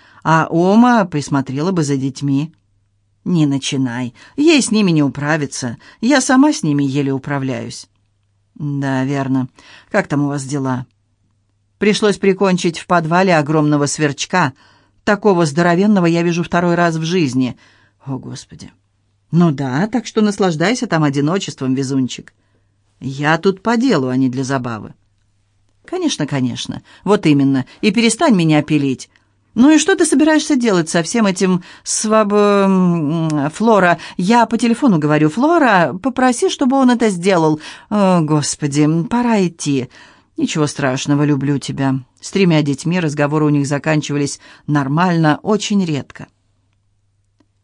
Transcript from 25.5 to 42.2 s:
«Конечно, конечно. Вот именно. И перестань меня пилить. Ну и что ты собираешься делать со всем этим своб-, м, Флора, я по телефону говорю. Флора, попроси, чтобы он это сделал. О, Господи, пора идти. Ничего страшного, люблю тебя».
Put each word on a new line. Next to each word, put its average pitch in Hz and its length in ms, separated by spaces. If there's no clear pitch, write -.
«Конечно, 320 400
конечно. 127 560
Вот 208 220
именно. 139 420
И 208 120
перестань 233 440
меня 156 260
пилить. 139 460
Ну 254 160
и 311 80
что 330 180
ты 359 100
собираешься 302 500
делать 196 320
со 170 140
всем 214 240
этим 185 360
своб-, 214 500
м, 170 1200
Флора, 190 480
я 226 300
по 226 100
телефону 233 420
говорю. 151 300
Флора, 226 720
попроси, 254 480
чтобы 269 280
он 254 140
это 233 200
сделал. 170 500
О, 190 300
Господи, 147 640
пора 233 360
идти. 143 420
Ничего 160 300
страшного, 143 580
люблю 143 340
тебя». 135 420